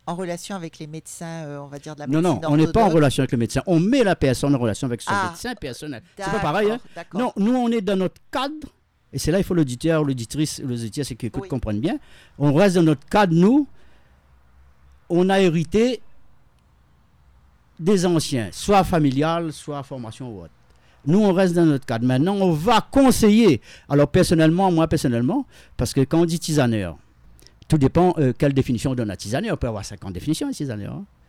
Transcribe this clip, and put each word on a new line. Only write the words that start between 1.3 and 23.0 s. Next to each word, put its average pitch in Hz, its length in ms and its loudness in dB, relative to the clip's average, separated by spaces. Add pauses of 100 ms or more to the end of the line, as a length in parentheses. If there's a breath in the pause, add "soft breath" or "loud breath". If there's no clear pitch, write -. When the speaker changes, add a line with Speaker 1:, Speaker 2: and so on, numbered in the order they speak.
Speaker 1:
euh, 143 140 -12
on 143 60 -16
va 143 120 -16
dire 151 160 -16
de 147 60 -16
la 147 60 -12
Speaker 2:
Non, 147 140 0
non, 170 140 2
Speaker 1:
médecine 151 180 -4
Speaker 2:
on 147 60 4
n'est 160 80 4
pas 165 140 2
en - 40 6
Speaker 1:
orthodoxe. 175 100 2
Speaker 2:
relation 147 280 4
avec 131 100 -4
le 127 60 0
médecin. 117 280 -2
On 170 140 2
met 233 240 2
la 185 100 2
personne 143 400 0
en 135 40 2
relation 117 280 -2
avec 120 140 -6
son - 140 -8
Speaker 1:
Ah, 190 160 -2
Speaker 2:
médecin 226 240 -10
personnel. 135 480 -12 (120)
C'est 196 100 -12
pas - 80 -6
Speaker 1:
d'accord, 202 100 -2
Speaker 2:
pareil, 190 300 0
hein. 240 60 -6 (160)
Speaker 1:
d'accord. 170 260 -8
Speaker 2:
Non, 247 180 -2
nous, 214 180 2
on 240 140 0
est 233 100 0
dans 196 160 -2
notre 185 240 -4 (100)
cadre, 285 380 -6 (460)
et 139 40 -8
c'est - 120 -2
là 175 80 2
il 185 60 0
faut 190 100 -4
l'auditeur, 156 500 0
l'auditrice, 139 540 -4
les 123 240 -8
auditeurs, 113 240 -8
c'est 127 80 -10
qu'ils 113 140 -8
écoutent - 160 -10
Speaker 1:
Oui. 190 40 -16
Speaker 2:
comprennent 107 320 -6
bien. 208 180 -2 (400 soft breath)
On 143 140 4
reste 180 220 4
dans 180 80 4
notre 156 240 2
cadre, 202 280 2
nous, 233 320 4 (1400 soft breath)
on 180 220 2
a 196 100 4
hérité 202 640 0 (1800)
des 180 240 2
anciens, 147 480 -2
soit 196 320 2
familial, 156 680 0
soit 143 300 -12
formation 123 540 -14
ou 90 60 -14
autre. 82 100 -20 (540 soft breath)
Nous, 165 140 4
on 202 120 4
reste 180 220 2
dans 170 120 4
notre 139 200 2
cadre. 117 200 -2
Maintenant, 131 280 2
on 190 180 2
va 190 280 2
conseiller. 220 800 4 (280 loud breath)